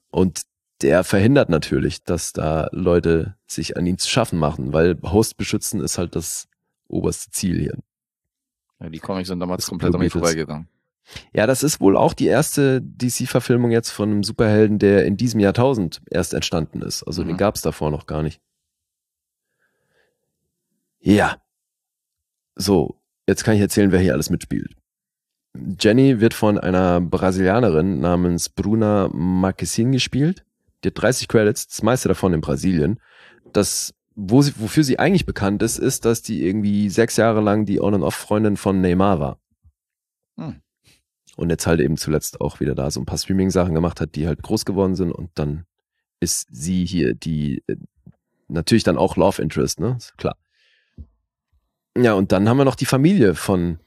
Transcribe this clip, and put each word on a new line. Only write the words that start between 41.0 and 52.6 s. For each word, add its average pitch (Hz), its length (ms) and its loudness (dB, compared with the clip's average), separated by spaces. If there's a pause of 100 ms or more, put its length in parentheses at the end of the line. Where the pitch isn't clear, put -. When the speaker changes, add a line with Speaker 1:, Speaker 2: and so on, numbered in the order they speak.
Speaker 1:
Und 85 140 -2
jetzt - 160 -2
halt 82 140 2
eben 73 160 0
zuletzt - 440 -4
auch - 200 -6
wieder 67 140 -2
da 67 160 -4
so 62 100 -6
ein 76 60 -8
paar 85 120 -6
Streaming-Sachen 92 560 0
gemacht 82 260 -2
hat, 80 140 -6
die 76 120 -4
halt 76 160 -4
groß - 220 -4
geworden 95 300 0
sind. 85 180 -2
Und - 220 -12
dann 76 300 -6 (560)
ist - 300 -4
sie 92 340 -2
hier 78 300 0
die, 73 520 -4
äh, - 100 -4 (720)
natürlich 135 360 2
dann 92 140 2
auch 92 180 0
Love 90 260 2
Interest, 71 380 -2
ne? 120 180 -2
Ist - 180 -20
klar. - 200 -6 (1600)
Ja, 117 180 6
und 98 180 0
dann 98 160 2
haben 123 80 4
wir 139 80 4